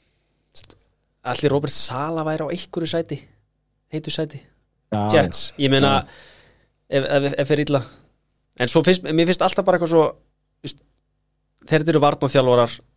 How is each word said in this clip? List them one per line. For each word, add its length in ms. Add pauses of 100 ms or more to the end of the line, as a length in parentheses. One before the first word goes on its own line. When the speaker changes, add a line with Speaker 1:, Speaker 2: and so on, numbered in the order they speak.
(1200)
Speaker 1:
allir 300
Robert 180
Sala 540
væri 180
á 60
einhverju 400
sæti, 280 (760)
heitu 200
sæti. 280 (520)
Speaker 2:
Já, 80 (100)
Speaker 1:
Jets, 460
ég 140
meina, 220 (120)
Speaker 2:
já. 40 (840)
Speaker 1:
ef, 140
ef, 340
ef 100
fer 120
illa. 200 (800)
En 100
svo 160
finnst, 180
mér 240
finnst 160
alltaf 240
bara 120
eitthvað 120
svo, 140 (600)
veist, 140 (880)
þeir 200
eru 120
varnarþjálfarar 760 (200)